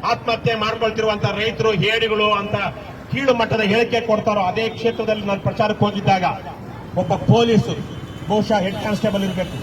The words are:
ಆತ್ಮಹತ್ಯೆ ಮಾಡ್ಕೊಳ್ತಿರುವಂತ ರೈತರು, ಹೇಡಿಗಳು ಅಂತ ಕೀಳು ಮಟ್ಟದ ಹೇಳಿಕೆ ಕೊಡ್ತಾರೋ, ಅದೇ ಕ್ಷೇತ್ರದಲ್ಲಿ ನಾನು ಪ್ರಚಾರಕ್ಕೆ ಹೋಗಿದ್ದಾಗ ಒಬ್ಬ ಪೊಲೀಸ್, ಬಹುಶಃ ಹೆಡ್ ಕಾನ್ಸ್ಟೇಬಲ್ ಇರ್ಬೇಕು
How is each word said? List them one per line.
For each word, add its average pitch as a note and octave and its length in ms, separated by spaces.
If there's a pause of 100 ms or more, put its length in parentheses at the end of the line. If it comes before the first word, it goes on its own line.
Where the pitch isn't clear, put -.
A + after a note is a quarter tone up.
ಆತ್ಮಹತ್ಯೆ A#3 500
ಮಾಡ್ಕೊಳ್ತಿರುವಂತ G#3+ 680
ರೈತರು, G#3+ 480
ಹೇಡಿಗಳು G#3+ 600
ಅಂತ G#3 220 (580)
ಕೀಳು C4 220
ಮಟ್ಟದ A3+ 260
ಹೇಳಿಕೆ A3+ 400
ಕೊಡ್ತಾರೋ, G#3+ 400
ಅದೇ F#3+ 280
ಕ್ಷೇತ್ರದಲ್ಲಿ A3 580
ನಾನು G3 140
ಪ್ರಚಾರಕ್ಕೆ G#3 440
ಹೋಗಿದ್ದಾಗ G3 400 (760)
ಒಬ್ಬ F#3 160
ಪೊಲೀಸ್, A3+ 500 (640)
ಬಹುಶಃ G#3 300
ಹೆಡ್ F#3+ 160
ಕಾನ್ಸ್ಟೇಬಲ್ G3+ 500
ಇರ್ಬೇಕು F3+ 260 (120)